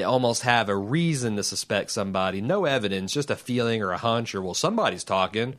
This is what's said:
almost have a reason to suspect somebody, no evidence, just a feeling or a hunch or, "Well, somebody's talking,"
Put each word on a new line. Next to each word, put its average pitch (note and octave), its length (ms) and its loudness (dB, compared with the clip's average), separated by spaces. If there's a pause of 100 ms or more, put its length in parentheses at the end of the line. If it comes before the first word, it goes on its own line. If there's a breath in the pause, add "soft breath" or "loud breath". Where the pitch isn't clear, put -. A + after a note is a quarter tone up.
almost A#2+ 380 2
have A#2+ 260 4
a G2 80 2
reason B2 600 0
to G2+ 60 0
suspect - 480 -2
somebody, F#2+ 520 0
no F3+ 240 0
evidence, G2 440 0
just D3 200 -2
a G#2+ 60 0
feeling A#2 460 0
or F#2+ 100 -2
a F2 40 -2
hunch A2+ 380 0
or, G2 80 -2
"Well, F2+ 100 -4
somebody's D3+ 500 0
talking," G2+ 560 0